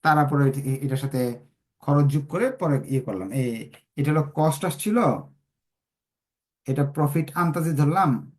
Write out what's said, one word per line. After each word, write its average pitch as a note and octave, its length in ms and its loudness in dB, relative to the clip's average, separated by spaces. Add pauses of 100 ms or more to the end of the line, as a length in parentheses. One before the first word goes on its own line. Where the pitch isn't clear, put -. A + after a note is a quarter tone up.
তারপরে D3 440 4
এ-, C#3 220 -2
এ-, C3+ 140 -2
এটার C3 200 -2
সাথে C3+ 160 -2 (640)
খরচ D3 300 4
যোগ D3 180 0
করে G#3 140 0 (140)
পরে D3+ 160 0 (160)
ইয়ে C3 140 0
করলাম। F#2+ 220 -6 (120)
এই, B2 100 0 (480)
এটা C#3+ 140 0
হলো D3+ 120 2 (140)
কস্ট D#3 300 0
আসছিল, G#3+ 300 -2 (1700)
এটা C#3 140 2 (120)
প্রফিট D#3 300 0 (160)
আন্তাজে E3 380 0
ধরলাম D#3+ 300 4 (280)